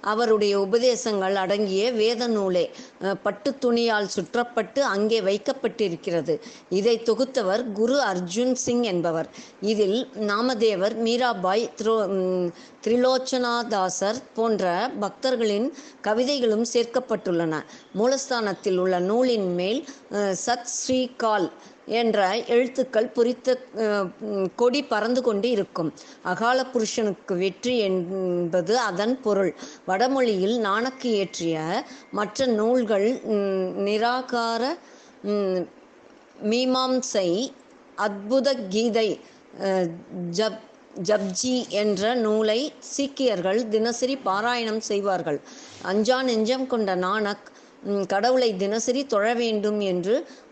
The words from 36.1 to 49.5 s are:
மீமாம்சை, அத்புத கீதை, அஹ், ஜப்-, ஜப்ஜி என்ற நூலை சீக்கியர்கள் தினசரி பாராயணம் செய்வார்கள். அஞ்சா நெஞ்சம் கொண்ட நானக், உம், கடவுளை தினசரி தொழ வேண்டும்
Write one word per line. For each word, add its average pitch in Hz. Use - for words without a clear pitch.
மீமாம்சை, 247
அத்புத 214
கீதை, 220
அஹ், 190
ஜப்-, 202
ஜப்ஜி 208
என்ற 208
நூலை 220
சீக்கியர்கள் 226
தினசரி 233
பாராயணம் 220
செய்வார்கள். 190
அஞ்சா 220
நெஞ்சம் 254
கொண்ட 220
நானக், 202
உம், 202
கடவுளை 226
தினசரி 226
தொழ 220
வேண்டும் 214